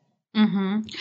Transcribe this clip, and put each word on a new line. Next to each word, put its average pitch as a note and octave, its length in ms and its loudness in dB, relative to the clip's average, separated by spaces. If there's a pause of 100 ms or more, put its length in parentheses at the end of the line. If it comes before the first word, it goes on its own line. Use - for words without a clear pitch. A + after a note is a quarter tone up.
(360)
Mm-hmm. G3 460 2 (180)